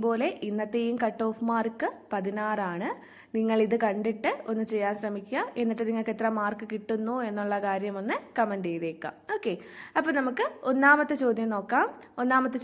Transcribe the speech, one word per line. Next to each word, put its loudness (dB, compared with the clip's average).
പോലെ 2
ഇന്നത്തെയും 0
കട്ട് 0
ഓഫ് -4
മാർക്ക് 0
പതിനാറാണ്. -2
നിങ്ങൾ 4
ഇത് 2
കണ്ടിട്ട് 0
ഒന്ന് 0
ചെയ്യാൻ 2
ശ്രമിക്കുക. -4
എന്നിട്ട് 0
നിങ്ങൾക്ക് 0
എത്ര 0
മാർക്ക് -2
കിട്ടുന്നു -2
എന്നുള്ള -2
കാര്യം -2
ഒന്ന് -2
കമന്റ് 0
ചെയ്തേക്കാം. -6
ഓക്കെ, -2
അപ്പോൾ 2
നമുക്ക് 0
ഒന്നാമത്തെ 6
ചോദ്യം 0
നോക്കാം. 2
ഒന്നാമത്തെ 2